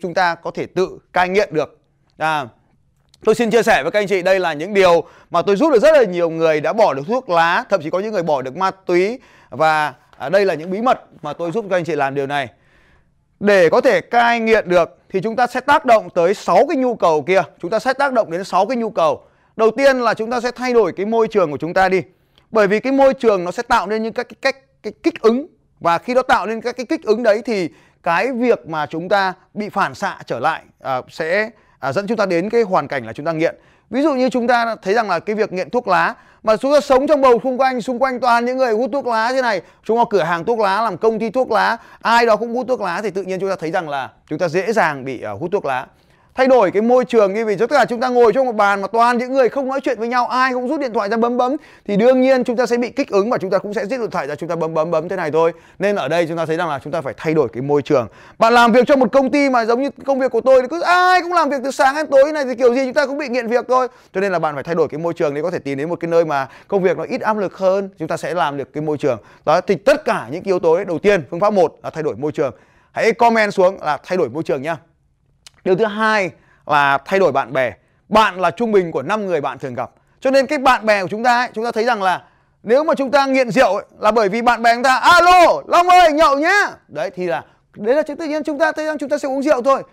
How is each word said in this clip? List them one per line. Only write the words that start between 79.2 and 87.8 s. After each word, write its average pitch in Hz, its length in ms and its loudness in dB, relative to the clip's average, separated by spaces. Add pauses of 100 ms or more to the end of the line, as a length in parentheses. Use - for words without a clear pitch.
người 170 160 -2
bạn 131 180 -8
thường 135 140 -10
gặp. 117 180 -8 (280)
Cho 269 120 0
nên 269 160 4
cái 294 120 -2
bạn 247 260 2
bè 208 160 2
của 185 60 -4
chúng 214 160 -6
ta 240 160 2
ấy, 247 140 -2
chúng 220 100 -6
ta 233 80 -4
thấy 226 140 -2
rằng 226 180 0
là 175 200 0 (400)
nếu 247 200 2
mà 320 120 0
chúng 269 160 -2
ta 277 140 4
nghiện 254 260 0
rượu 202 240 2
ấy, 208 100 -8 (140)
là 208 120 2
bởi 220 180 2
vì 226 120 -2
bạn 233 220 0
bè 233 120 4
chúng 240 80 -2
ta: 262 140 2
"Alo, 339 680 6
Long 349 200 4
ơi, 359 240 8
nhậu 285 280 2
nhá." 359 280 2 (200)
Đấy, 165 280 -8
thì 180 120 -4
là, 156 160 -4 (320)
đấy 233 200 0